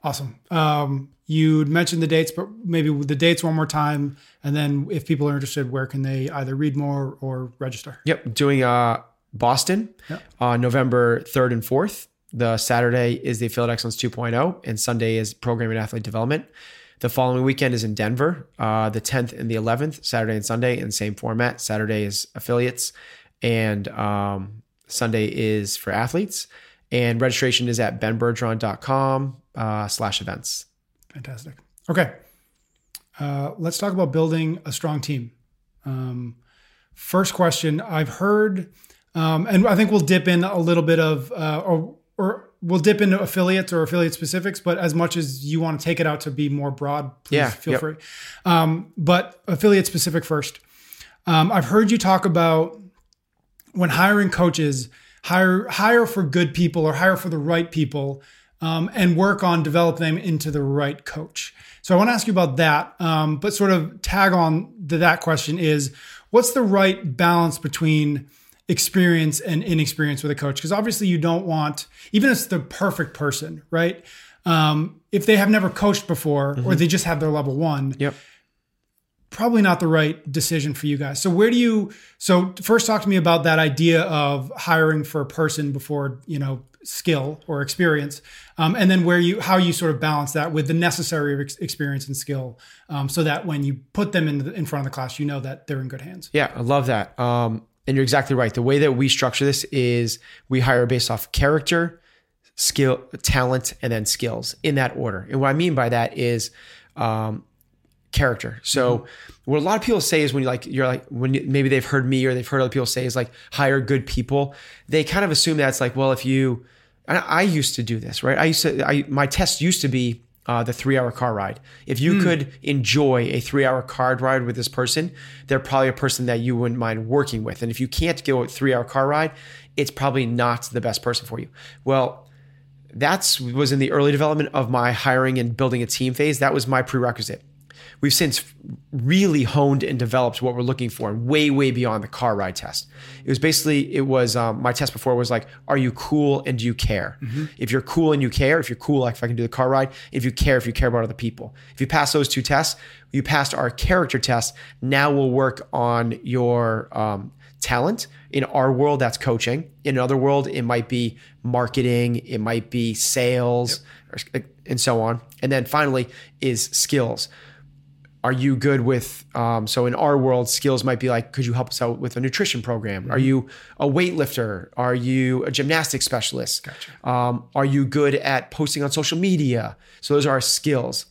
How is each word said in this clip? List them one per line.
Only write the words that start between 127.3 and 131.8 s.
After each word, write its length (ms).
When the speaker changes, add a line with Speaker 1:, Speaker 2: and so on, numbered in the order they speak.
Speaker 2:
with. 200
And 80
if 100
you 60
can't 360
go 200
a 40
three-hour 380
car 220
ride, 240
it's 160
probably 340
not 460
the 100
best 200
person 260
for 120
you. 100